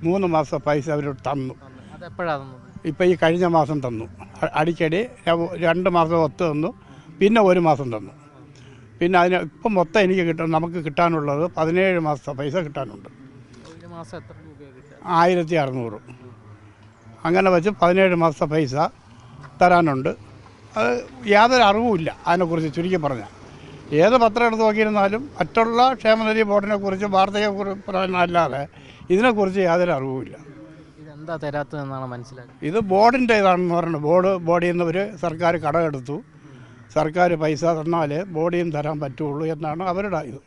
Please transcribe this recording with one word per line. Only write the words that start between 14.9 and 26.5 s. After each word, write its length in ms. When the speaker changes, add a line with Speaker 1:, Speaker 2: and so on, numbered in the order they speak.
Speaker 1:
ആയിരത്തി 440
അറുന്നൂറ്. 360
അങ്ങനെ 280
വെച്ച് 140
പതിനേഴ് 400
മാസത്തെ 320
പൈസ 200
തരാനുണ്ട്. 520
അത് 120
യാതൊരു 340
അറിവുമില്ല 420
അതിനെക്കുറിച്ച്. 520
ചുരുക്കി 260
പറഞ്ഞാൽ 260
ഏത് 220
പത്രം 260
എടുത്ത് 160
നോക്കിയിരുന്നാലും 580
മറ്റുള്ള 420
ക്ഷേമനിധി 500